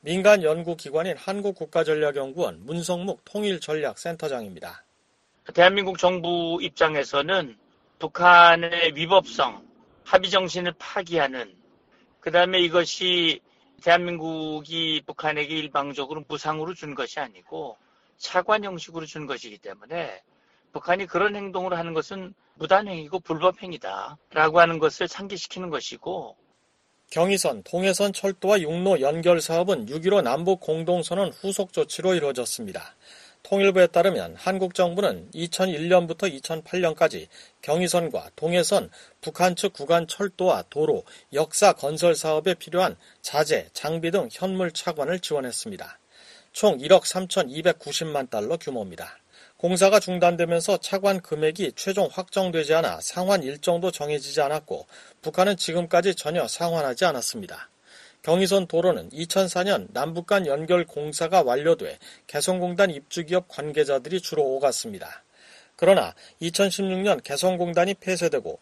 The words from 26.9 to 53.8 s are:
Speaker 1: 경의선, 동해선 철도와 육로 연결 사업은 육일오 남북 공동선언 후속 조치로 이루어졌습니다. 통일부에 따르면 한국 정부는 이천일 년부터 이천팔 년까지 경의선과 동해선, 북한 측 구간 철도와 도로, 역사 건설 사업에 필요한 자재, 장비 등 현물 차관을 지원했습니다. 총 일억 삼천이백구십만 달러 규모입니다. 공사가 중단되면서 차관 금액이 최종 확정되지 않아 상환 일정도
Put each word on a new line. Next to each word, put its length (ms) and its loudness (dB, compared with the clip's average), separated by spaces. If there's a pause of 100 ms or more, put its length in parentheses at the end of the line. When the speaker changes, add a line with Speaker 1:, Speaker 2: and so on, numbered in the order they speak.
Speaker 1:
경의선, 520 0
동해선 520 0
철도와 480 2
육로 400 2
연결 400 4
사업은 480 0
육일오 320 2
남북 380 0
공동선언 680 -2
후속 440 -6
조치로 400 0
이루어졌습니다. 840 -4 (460)
통일부에 460 4
따르면 500 2
한국 360 -2
정부는 600 0
이천일 560 -2
년부터 360 4
이천팔 540 -6
년까지 480 0 (320)
경의선과 720 -2
동해선, 560 0 (300)
북한 360 0
측 180 -4
구간 320 0
철도와 640 -2
도로, 340 0 (300)
역사 400 4
건설 400 0
사업에 400 -2
필요한 420 -2 (240)
자재, 540 -2
장비 360 -4
등 220 -2
현물 400 -4
차관을 480 -4
지원했습니다. 760 -8 (540)
총 280 2
일억 240 6
삼천이백구십만 1200 -4
달러 280 -4
규모입니다. 600 -10 (400)
공사가 420 6
중단되면서 800 2
차관 420 0
금액이 560 -2
최종 340 0
확정되지 640 -2
않아 280 2
상환 400 0
일정도 480 0